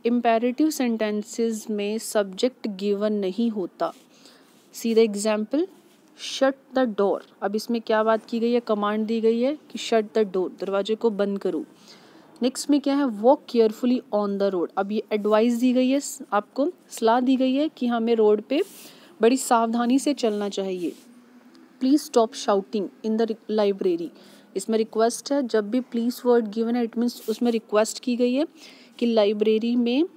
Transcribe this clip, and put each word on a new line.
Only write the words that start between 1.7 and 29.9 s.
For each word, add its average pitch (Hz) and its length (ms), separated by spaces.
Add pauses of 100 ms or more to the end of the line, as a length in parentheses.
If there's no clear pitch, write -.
में 208 280
सब्जेक्ट 208 720
गिवन 202 440
नहीं 208 380
होता। 180 420 (840)
See 226 220
the 220 200
example, 214 500 (720)
"Shut 269 400
the 247 220
door।" 196 200 (220)
अब 208 140
इसमें 233 240
क्या 220 220
बात 220 240
की 233 140
गई 233 120
है? 240 80
कमांड 214 460
दी 226 140
गई 226 200
है 269 160
कि - 220
"Shut 220 380
the 202 200
door", 175 240
दरवाजे 196 340
को 226 160
बंद 202 280
करो। 175 260 (760)
नेक्स्ट 262 280
में 285 100
क्या 277 160
है? 285 80
"Walk 240 340 (180)
carefully 233 440 (140)
on 202 240
the 196 160
road।" 170 220
अब 196 160
ये 220 100 (100)
एडवाइस 214 420
दी 247 180
गई 254 160
है, 269 120
स-, - 220 (100)
आपको 262 380 (200)
सलाह 233 300
दी 254 160
गई 262 180
है 294 140
कि - 180
हमें 233 280
रोड 214 280
पे 285 200 (600)
बड़ी 240 140
सावधानी 240 640
से 285 160
चलना 208 340
चाहिए। 185 440 (880)
"Please 269 280
stop 226 220
shouting 196 560 (180)
in 220 140
the 233 60
re-, 214 320
library।" 196 500 (480)
इसमें 220 220
रिक्वेस्ट 226 540
है, 277 100
जब 220 280
भी 247 100
प्लीज 240 460
वर्ड 240 220
गिवन 226 280
है, 247 80
it 226 140
means 240 300
उसमें 233 240
रिक्वेस्ट 220 460
की 247 180
गई 247 180
है 294 120 (520)
कि 240 80
लाइब्रेरी 220 720
में 247 280 (120)